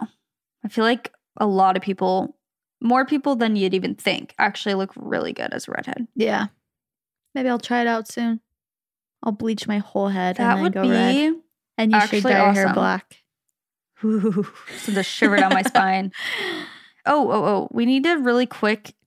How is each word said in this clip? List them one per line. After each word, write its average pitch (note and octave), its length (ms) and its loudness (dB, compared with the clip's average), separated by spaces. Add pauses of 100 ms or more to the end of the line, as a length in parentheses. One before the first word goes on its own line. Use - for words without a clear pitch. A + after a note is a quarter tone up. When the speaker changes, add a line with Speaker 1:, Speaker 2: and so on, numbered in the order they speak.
(640)
Speaker 1:
I - 20 -6
feel A3 160 -2
like A#3 300 0 (240)
a G#3+ 80 0
lot F#3+ 320 4
of F#3 60 -6
people, F#3 520 -2 (460)
more B3 240 2
people C#4+ 300 0
than A3+ 200 0
you'd F#3+ 200 0
even F#3 180 -2
think, - 460 -4
actually G3+ 340 -2
look F#3+ 220 -4
really - 380 -4
good - 200 -8
as - 140 -10
a - 40 -10
redhead. - 440 -8
Speaker 2:
Yeah. G#3 320 0 (880)
Maybe C4 120 -2
I'll A#3+ 120 0
try A#3+ 220 -2
it A#3 60 0
out A3+ 240 -4
soon. A#3 300 -4 (800)
I'll A3+ 100 -2
bleach A3 360 -4
my G#3 100 0
whole G3+ 320 -2
head F#3 280 -2
Speaker 1:
That A#3+ 60 0
Speaker 2:
and A#3 140 4
then F#3+ 60 -2
Speaker 1:
would C4+ 100 0
Speaker 2:
go F#3+ 80 -4
Speaker 1:
be - 80 2
Speaker 2:
red. C#4+ 460 2 (420)
And A3 160 2
you A3+ 60 6
should G#3 40 6
Speaker 1:
actually G#3+ 180 0
Speaker 2:
dye G3 220 4
your G3+ 100 4
hair G3 120 2
Speaker 1:
awesome. F#3+ 100 0
Speaker 2:
black. F#3+ 480 -2 (800)
Speaker 1:
Ooh, G#3+ 420 0 (320)
sends G3+ 200 -4
a G3 60 0
shiver D4+ 340 0
down - 160 4
my F#3+ 80 2
Speaker 2:
<laughs> A3 60 0
Speaker 1:
spine. F#3+ 440 0 (920)
Oh, C#4+ 260 2
oh, G3+ 140 0
oh. G3 260 0
We A#3 140 0
need C4 180 2
to E4+ 120 2
really B3 300 2
quick G#3+ 480 -4 (140)